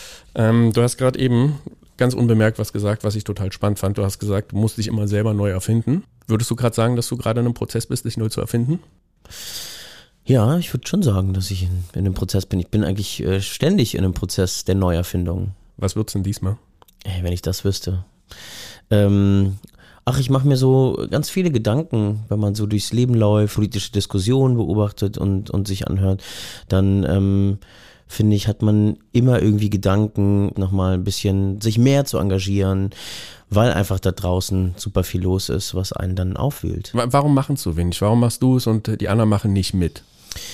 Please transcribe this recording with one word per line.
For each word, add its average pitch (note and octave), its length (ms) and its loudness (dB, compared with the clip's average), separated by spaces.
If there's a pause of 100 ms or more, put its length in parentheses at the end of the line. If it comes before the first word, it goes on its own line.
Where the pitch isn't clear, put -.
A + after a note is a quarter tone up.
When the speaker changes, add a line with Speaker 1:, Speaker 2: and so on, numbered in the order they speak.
(360)
Speaker 1:
Ähm, A#2 360 4
du A#2 80 2
hast B2 180 0
gerade B2+ 200 0
eben C3 400 2 (380)
ganz B2+ 180 2
unbemerkt A2+ 460 2
was G#2+ 120 -6
gesagt, G#2 300 -2
was G#2+ 140 -2
ich G#2 80 -6
total G2 260 -6
spannend G#2 300 -2
fand. G2 180 -2
Du G#2 60 0
hast G2 160 -4
gesagt, G#2 320 -2
du - 40 -8
musst A2 220 0
dich G#2 80 -2
immer G#2 220 -2
selber G#2+ 260 0
neu G2+ 160 0
erfinden. A2+ 540 -2 (240)
Würdest A2 200 0
du A#2 60 -2
gerade A#2 220 0
sagen, A#2 180 2
dass A#2+ 140 -2
du B2 80 -6
gerade A#2 240 -2
in A#2+ 60 2
einem A#2+ 80 -2
Prozess - 320 -6
bist, - 180 -6
dich A#2+ 120 -6
neu A2+ 120 -2
zu - 120 -4
erfinden? B2+ 380 -2 (1500)
Speaker 2:
Ja, C3 340 4
ich - 140 -4
würd - 160 -6
schon G3 140 0
sagen, F#2+ 320 2
dass F#2 160 -2
ich F#2 140 -2
in, F2+ 200 -2 (100)
in G2 120 -2
einem F#2+ 80 0
Prozess F#2+ 320 -2
bin. F#2 140 -2
Ich - 80 -6
bin G#2 160 0
eigentlich, G2 400 -4
äh, G2 160 0
ständig C#3 560 0
in F#2 80 0
einem F#2 100 0
Prozess - 500 -2
der F#2+ 120 2
Neuerfindung. F2+ 800 -2 (200)
Speaker 1:
Was G2 200 -4
wird's A2 160 -4
denn G2+ 100 -2
diesmal? G2 340 -2 (460)
Speaker 2:
Ey, F2+ 220 -6
wenn F2+ 80 0
ich F2 100 -4
das F2+ 220 -4
wüsste. F#2+ 400 -4 (840)
Ähm, G2+ 680 4 (500)
ach, C3 120 0
ich B2 100 0
mach C3+ 140 2
mir C#3+ 120 4
so C3 540 2
ganz D3 200 -2
viele F3+ 200 0
Gedanken, A2 800 0
wenn G#2 100 -2
man G2+ 160 0
so G#2 120 -2
durchs G#2+ 260 -2
Leben B2 220 2
läuft, G#2 420 4
politische G#2 340 -2
Diskussionen A#2+ 680 2
beobachtet G#2 640 0
und, G2 320 -2
und G2 160 -2
sich G2 220 -6
anhört, F#2+ 340 0 (460)
dann, G2 340 4
ähm, G2 560 2 (480)
finde G#2+ 300 2
ich, G2 100 -4
hat G#2+ 160 0
man G#2 360 4 (120)
immer B2 320 4
irgendwie G#2 260 4
Gedanken, G2+ 880 2
nochmal F#2 380 0
ein F#2 80 -2
bisschen G2 580 -2
sich A2 160 0
mehr C3+ 280 4
zu - 140 -4
engagieren, F#2+ 720 0 (600)
weil G#2+ 220 4
einfach F#2+ 260 0
da F#2 140 0
draußen F#2 640 -2
super F#2+ 260 -2
viel F#2 200 -4
los F#2 260 0
ist, E2+ 260 -4
was F#2 180 -4
einen F#2 220 -4
dann F#2 220 -2
aufwühlt. - 580 -4
Speaker 1:
Wa-, A#2+ 160 0
warum C#3+ 240 4
machen's C#3 280 0
so E2 140 -2
wenig? F2 240 -2
Warum A2+ 200 4
machst A#2+ 240 0
du's B2+ 240 2
und A2 320 -2
die G#2+ 80 -2
anderen A2 200 4
machen G#2 240 2
nicht G2 220 0
mit? E2+ 300 -2 (500)